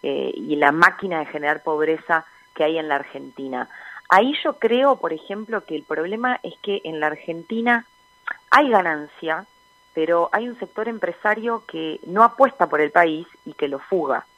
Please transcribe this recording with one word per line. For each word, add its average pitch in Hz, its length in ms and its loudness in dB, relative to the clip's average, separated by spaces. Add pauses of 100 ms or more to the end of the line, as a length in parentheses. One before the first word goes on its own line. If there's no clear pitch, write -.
eh, 135 320 -4
y 143 220 -4
la 143 160 4
máquina 175 480 2
de 147 80 -6
generar 151 340 -2
pobreza 160 640 0 (300)
que 156 80 0
hay 160 160 0
en 156 80 -6
la 147 80 0
Argentina. 135 760 -8 (400)
Ahí 233 240 6 (100)
yo 302 140 -2
creo, 254 380 4
por 165 180 -4
ejemplo, 208 500 -8
que 233 120 -10
el 220 80 -6
problema 202 580 -4
es - 200 -12
que 196 220 -4
en 160 160 -8
la 151 80 0
Argentina 226 800 -4 (640)
hay 277 200 6
ganancia, 165 760 0 (480)
pero 170 380 2
hay 233 180 -2
un 233 80 -12
sector 214 300 -8
empresario 214 800 -4
que 160 400 -8
no 190 160 4
apuesta 233 440 4
por 151 140 0
el 147 80 2
país 165 380 2 (180)
y 156 80 -14
que - 140 -4
lo 139 100 -4
fuga. 135 480 -2 (120)